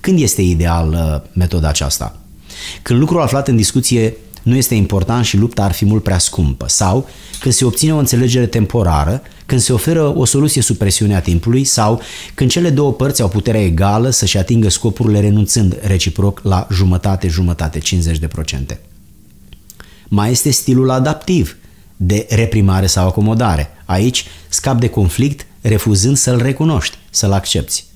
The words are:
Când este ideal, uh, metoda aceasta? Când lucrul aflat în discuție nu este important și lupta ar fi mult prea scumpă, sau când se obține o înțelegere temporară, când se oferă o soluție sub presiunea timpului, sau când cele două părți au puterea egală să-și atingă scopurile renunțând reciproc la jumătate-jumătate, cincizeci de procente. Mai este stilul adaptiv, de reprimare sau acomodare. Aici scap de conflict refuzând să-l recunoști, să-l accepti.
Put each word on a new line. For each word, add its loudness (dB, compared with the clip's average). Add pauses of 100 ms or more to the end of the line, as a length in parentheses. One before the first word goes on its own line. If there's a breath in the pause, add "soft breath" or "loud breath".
Când 2
este 0
ideal, 2
uh, -2
metoda 0
aceasta? -4 (600 loud breath)
Când 0
lucrul 2
aflat 0
în 2
discuție 0 (260)
nu 2
este 0
important 0
și -2
lupta 0
ar 0
fi -2
mult 2
prea 0
scumpă, -2
sau 0 (320 loud breath)
când 0
se 0
obține 0
o 0
înțelegere 2
temporară, 0 (240 loud breath)
când 0
se 0
oferă 0
o 2
soluție 2
sub 0
presiunea 0
timpului, 0
sau 0 (340 loud breath)
când 0
cele 0
două 2
părți -2
au 0
puterea 0
egală 2
să-și 0
atingă 2
scopurile 0
renunțând 2
reciproc 0
la -2
jumătate-jumătate, 0
cincizeci 0
de -4
procente. -8 (1300 loud breath)
Mai 0
este 0
stilul 2
adaptiv, 0 (400 soft breath)
de 0
reprimare 2
sau 0
acomodare. 0 (140 loud breath)
Aici 0 (240 loud breath)
scap -2
de 2
conflict 0 (140)
refuzând 2
să-l 2
recunoști, 0 (120)
să-l 0
accepti. -2 (120)